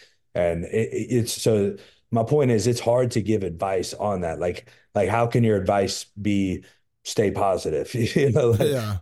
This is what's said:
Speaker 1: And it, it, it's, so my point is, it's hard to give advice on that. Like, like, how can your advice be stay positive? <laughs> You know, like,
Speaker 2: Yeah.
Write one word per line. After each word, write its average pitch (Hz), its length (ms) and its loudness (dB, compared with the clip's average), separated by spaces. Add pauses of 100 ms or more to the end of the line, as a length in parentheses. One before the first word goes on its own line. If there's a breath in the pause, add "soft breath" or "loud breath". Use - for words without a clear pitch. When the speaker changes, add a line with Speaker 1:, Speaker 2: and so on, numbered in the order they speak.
(340 loud breath)
Speaker 1:
And 85 320 0
it, - 280 -2
it, 107 160 -4
it's, 120 240 0
so 101 420 2 (360 loud breath)
my 117 120 0
point 135 280 2
is, 107 160 2
it's 120 120 0
hard 123 320 0
to 117 100 0
give 98 220 0
advice 92 520 -4
on 98 260 -4
that. 80 180 -4
Like, 87 300 -6 (260 soft breath)
like, 98 140 2
how 117 180 2
can 120 160 2
your 107 140 4
advice 98 480 0 (160)
be 98 420 0 (400 loud breath)
stay 101 280 0
positive? 90 640 -2
<laughs> 113 220 -2
You 139 160 4
know, 120 200 4
like, 131 180 2
Speaker 2:
Yeah. 110 320 -4